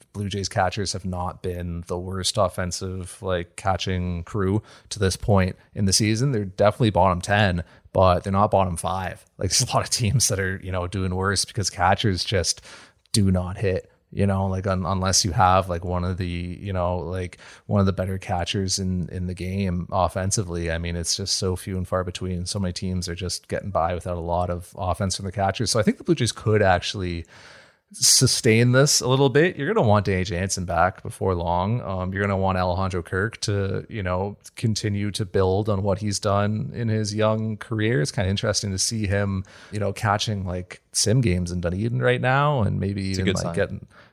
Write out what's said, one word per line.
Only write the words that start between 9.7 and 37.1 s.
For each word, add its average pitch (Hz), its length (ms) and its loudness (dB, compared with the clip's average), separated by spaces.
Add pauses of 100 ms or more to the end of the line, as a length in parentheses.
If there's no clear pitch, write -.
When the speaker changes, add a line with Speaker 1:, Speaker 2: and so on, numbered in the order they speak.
Speaker 1:
lot 120 100 2
of - 60 -8
teams 113 380 2
that 98 120 0
are, 95 220 -2
you 92 100 -8
know, 90 140 -2
doing 92 300 -2
worse 92 300 0
because - 260 -4
catchers 92 520 2
just - 380 -2 (500)
do 98 200 4
not 90 260 -2
hit. 92 340 -2 (180)
You 98 160 0
know, 98 200 2
like, 95 200 -2
un-, 92 200 0
unless 92 400 0
you 87 80 -2
have, 92 340 6
like, 87 160 -4
one 90 220 -2
of 92 100 -2
the, 90 100 -4
you 87 460 -8
know, 90 280 -2
like, 90 400 -8 (260)
one 104 160 4
of 98 40 6
the 98 60 4
better 95 260 -2
catchers 95 640 -2
in, 92 300 -2
in 90 180 -6
the 90 60 -4
game 90 580 -2
offensively. 90 800 -2
I 82 60 -2
mean, 85 180 -4
it's 85 220 -4
just 95 180 -4
so 92 220 -2
few 95 180 -8
and 92 100 -4
far 92 200 -2
between. 92 400 -6
So - 120 -6
many 92 140 -2
teams 92 380 -4
are 85 60 -6
just - 340 -8
getting - 200 -6
by 87 240 0
without 90 220 -6
a 85 60 -6
lot 87 280 -2
of 87 280 -8
offense 92 400 -2
from 95 80 -8
the 92 80 -8
catchers. 98 380 0
So 117 100 2
I - 20 4
think 226 140 2
the - 80 -16
Blue 170 100 2
Jays 120 160 0
could 107 300 2
actually 90 640 2 (640)
sustain 120 800 4
this 135 300 6
a 127 60 -2
little 135 220 4
bit. 147 280 2
You're 143 160 -2
gonna 190 140 4
want 104 180 6
Danny 92 200 0
Jansen 92 400 -4
back 85 380 2
before 98 320 -2
long. 87 460 0
Um, 92 320 -4
you're 98 80 -2
gonna 98 140 0
want 95 220 0
Alejandro 92 440 0
Kirk 95 400 -4
to, 101 480 -2
you 104 140 -8
know, 92 340 -4 (180)
continue 104 560 -2
to 110 140 -4
build 95 440 2
on 98 140 0
what 98 160 0
he's 104 200 -4
done 104 540 0
in 117 160 -4
his 107 260 -2